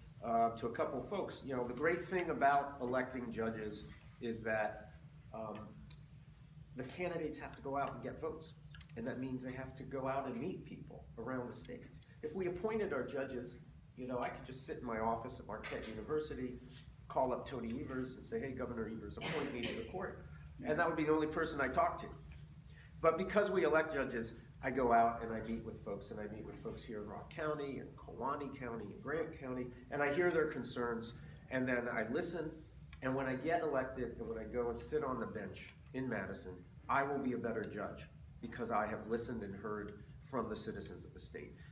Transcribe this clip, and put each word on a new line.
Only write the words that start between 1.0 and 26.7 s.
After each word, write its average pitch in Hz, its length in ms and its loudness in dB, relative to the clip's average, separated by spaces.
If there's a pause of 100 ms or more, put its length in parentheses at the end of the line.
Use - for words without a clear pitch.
folks, - 440 -2
you 135 100 0
know, 123 100 2
the 120 80 -2
great 165 300 4
thing 170 260 2
about 139 520 6
electing 127 500 0
judges 110 540 -2 (340)
is 113 240 -2
that, 110 460 0 (440)
um, 107 260 -6 (1160)
the 127 80 -4
candidates 170 560 -2
have 139 160 -8
to - 60 -16
go 139 160 0
out 139 160 0
and 123 100 -8
get 117 160 -4
votes. - 340 -4 (440)
And 117 100 -2
that 120 120 -2
means 127 240 -2
they 127 100 -4
have 131 220 -6
to 127 80 -10
go 131 240 -2
out 135 200 2
and 120 80 -2
meet 135 300 -4
people - 400 -12 (120)
around 123 320 -2
the 110 60 -8
state. - 280 -10 (380)
If 151 140 -4
we 185 120 0
appointed 214 440 2
our 127 120 2
judges, 131 500 -4 (460)
you 123 80 -4
know, 123 120 0
I - 100 0
could - 160 -8
just 127 200 -8
sit - 140 -4
in 127 60 -6
my 113 140 0
office 113 400 2
at - 80 -10
Marquette 110 420 -4
University, 127 640 -2 (560)
call 131 240 4
up - 120 -2
Tony 120 360 -2
Evers 131 340 -2
and - 100 -10
say, - 140 0
"Hey, 135 120 -2
Governor 113 360 -2
Evers, 104 300 -6
appoint 139 360 0
me 120 80 -2
to 107 140 0
the 110 160 -4
court." - 340 -4 (380)
And 151 160 4
that 170 80 8
would 160 80 4
be 160 80 4
the 151 100 8
only 156 140 8
person 156 320 2
I 131 80 6
talk 165 340 6
to. - 60 -6 (920)
But 165 160 8
because 190 340 6
we 185 120 6
elect 156 300 6
judges, 120 420 0 (280)
I 135 80 4
go 123 220 6
out 117 280 10
and 113 120 -2
I 110 80 0
meet 113 240 -2
with - 180 -8
folks, 101 280 -6
and 104 80 -6
I 104 80 -4
meet 104 180 -8
with - 180 -10
folks 107 180 -6